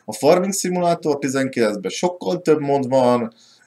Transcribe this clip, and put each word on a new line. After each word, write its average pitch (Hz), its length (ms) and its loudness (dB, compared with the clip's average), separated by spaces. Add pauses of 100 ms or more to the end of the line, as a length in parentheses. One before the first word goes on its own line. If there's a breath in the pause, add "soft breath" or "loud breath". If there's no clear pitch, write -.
a 110 80 -10
Farming 185 400 2
Simulator 175 640 -2
tizenkilencben 117 720 -2
sokkal 180 500 -4
több 151 180 4
mod 135 300 0
van, 123 440 2 (340 soft breath)